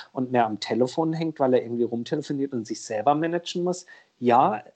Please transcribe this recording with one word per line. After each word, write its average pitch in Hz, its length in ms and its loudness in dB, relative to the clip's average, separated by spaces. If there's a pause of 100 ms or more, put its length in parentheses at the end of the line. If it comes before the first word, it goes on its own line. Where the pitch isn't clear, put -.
(120)
und 127 200 -2
mehr 120 140 6
am 107 140 -4
Telefon 127 520 0
hängt, 160 280 -4
weil 127 140 4
er 117 80 4
irgendwie 120 220 -2
rumtelefoniert 139 720 -4
und 113 120 -4
sich - 160 -8
selber 107 320 -2
managen 170 500 -2
muss. 180 220 -4 (320)
Ja, 123 460 4 (120)